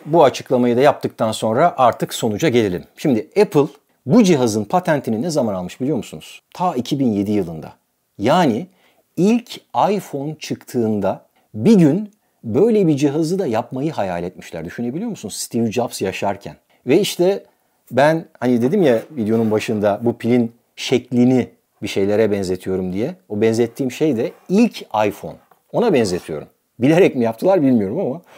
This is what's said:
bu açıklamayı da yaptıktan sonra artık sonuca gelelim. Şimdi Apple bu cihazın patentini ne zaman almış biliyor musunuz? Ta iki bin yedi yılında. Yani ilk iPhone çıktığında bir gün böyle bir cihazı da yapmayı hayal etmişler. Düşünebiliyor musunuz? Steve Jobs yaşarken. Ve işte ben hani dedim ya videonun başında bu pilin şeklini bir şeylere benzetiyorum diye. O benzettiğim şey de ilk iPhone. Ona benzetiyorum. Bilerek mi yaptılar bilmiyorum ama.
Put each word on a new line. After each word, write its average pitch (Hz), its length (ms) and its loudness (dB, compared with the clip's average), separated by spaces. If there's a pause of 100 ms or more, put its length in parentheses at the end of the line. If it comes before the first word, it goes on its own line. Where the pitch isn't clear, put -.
bu 156 180 4
açıklamayı 123 520 2
da 123 40 4
yaptıktan 127 520 0
sonra 127 440 0
artık 127 380 0
sonuca 113 340 -2
gelelim. 104 360 2 (120)
Şimdi 120 320 -2 (140)
Apple 151 240 2 (400)
bu 196 160 6
cihazın 123 420 2
patentini 175 580 -2
ne 175 80 -4
zaman 127 240 -2
almış 90 260 -8
biliyor 131 160 -2
musunuz? - 460 -12 (120)
Ta 175 200 -4
iki 131 240 -4
bin 127 140 2
yedi 101 200 0
yılında. 82 400 -4 (460)
Yani 135 480 2 (500)
ilk 220 400 0 (340)
iPhone 151 480 -6
çıktığında 110 800 -4 (340)
bir 120 200 4
gün 180 360 4 (340)
böyle 196 420 2
bir 156 100 2
cihazı 151 420 0
da 190 80 -4
yapmayı 131 460 -4
hayal 92 320 -4
etmişler. 85 400 -12
Düşünebiliyor 120 460 -8
musunuz? 110 240 -12
Steve 117 380 -4
Jobs 120 300 -4
yaşarken. 95 540 -6 (300)
Ve 147 140 4
işte 190 440 0 (460)
ben 151 340 2 (160)
hani 120 220 2
dedim 175 200 2
ya 123 160 4 (120)
videonun 113 400 -2
başında 104 520 0
bu 117 160 -2
pilin 117 340 0 (240)
şeklini 123 720 0 (340)
bir 107 60 -8
şeylere 104 420 0
benzetiyorum 92 640 -4
diye. 120 220 -6 (140)
O 107 120 -8
benzettiğim 113 500 0
şey 147 260 -2
de 139 160 -4 (160)
ilk 208 340 0
iPhone. 98 540 -4 (360)
Ona 208 200 0
benzetiyorum. 90 560 -2 (300)
Bilerek 156 380 4
mi 120 80 0
yaptılar 175 380 0
bilmiyorum 123 380 2
ama. 156 220 -6 (160)